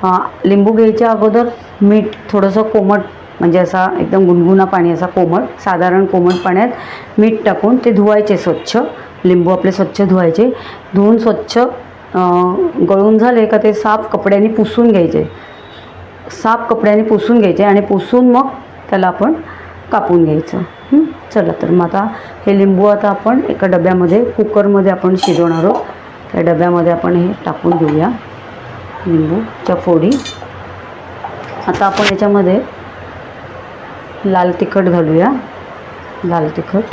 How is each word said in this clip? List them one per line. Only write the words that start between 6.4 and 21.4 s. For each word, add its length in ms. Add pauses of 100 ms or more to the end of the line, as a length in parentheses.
पाण्यात 220 (500)
मीठ 280
टाकून 300 (100)
ते 60
धुवायचे 460
स्वच्छ. 400 (480)
लिंबू 260
आपले 200
स्वच्छ 300
धुवायचे. 480 (460)
धुवून 220
स्वच्छ, 400
अं, 1080 (220)
गळून 280
झाले 280
का 120
ते 160
साफ 400
कपड्याने 340
पुसून 440
घ्यायचे, 320 (1200)
साफ 260
कपड्याने 340
पुसून 360
घ्यायचे 240
आणि 180
पुसून 500
मग 160 (420)
त्याला 180
आपण 260 (580)
कापून 320
घ्यायचं. 340
हं? 420 (340)
चला 180 (100)